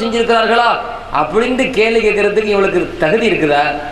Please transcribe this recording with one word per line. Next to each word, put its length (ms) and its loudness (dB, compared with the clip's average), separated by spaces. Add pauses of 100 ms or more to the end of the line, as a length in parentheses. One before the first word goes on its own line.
செஞ்சிருக்கிறார்களா 760 2 (360)
அப்படின்ட்டு 560 0
கேள்வி 380 2
கேட்கறதுக்கு 360 0
இவளுக்கு 560 0
தகுதி 300 2
இருக்குதா? 320 0 (300)